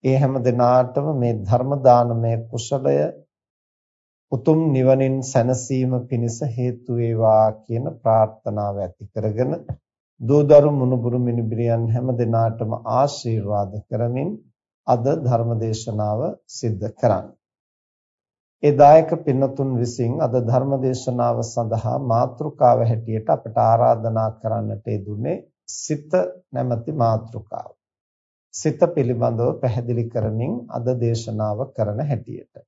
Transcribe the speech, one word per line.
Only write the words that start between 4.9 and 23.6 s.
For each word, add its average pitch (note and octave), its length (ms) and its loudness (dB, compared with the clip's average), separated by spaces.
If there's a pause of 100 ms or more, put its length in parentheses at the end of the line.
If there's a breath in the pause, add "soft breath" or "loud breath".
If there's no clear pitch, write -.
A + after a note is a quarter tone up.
සැනසීම B2+ 680 0 (120)
පිණිස A#2 340 -4 (100)
හේතු B2 480 -4
වේවා A2+ 480 4 (100)
කියන A#2 300 -8 (100)
ප්‍රාර්ථනාව G#2+ 800 0
ඇති G2 300 -10
කරගෙන, A2 460 -4 (680)
දූ C3+ 220 2
දරු D3 300 8
මුණුබුරු B2+ 460 0
මිනිබිරියන් A#2 720 -2
හැම B2 240 -2
දිනාටම A2+ 600 -2 (180)
ආශිර්වාද G#2+ 920 -2
කරමින් B2 500 -4 (540)
අද B2 200 0 (100)
ධර්ම A#2+ 400 0
දේශනාව A2 640 -4 (280)
සිද්ධ G#2+ 420 -6
කරන්න. G#2 380 -2 (1300)
ඒ D3 100 6
දායක D3 460 8
පින්නතුන් C3+ 560 0
විසින් A#2+ 460 -2
අද B2 160 -2
ධර්ම B2+ 420 0
දේශනාව B2 640 -2
සඳහා A2+ 600 -4
මාතෘකාව B2 800 2
හැටියට A2+ 480 -2
අපට A2+ 320 -2